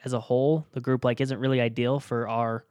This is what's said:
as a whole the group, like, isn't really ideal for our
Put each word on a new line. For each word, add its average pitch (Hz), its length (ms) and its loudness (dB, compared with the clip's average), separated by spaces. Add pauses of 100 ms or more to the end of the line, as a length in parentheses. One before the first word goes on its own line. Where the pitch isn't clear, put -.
as 127 80 -6
a 117 60 0
whole 139 520 2
the 127 100 -6
group, 127 220 0
like, 123 180 2
isn't 131 180 -2
really 131 220 2
ideal 120 380 0
for 117 280 -4
our 113 440 -2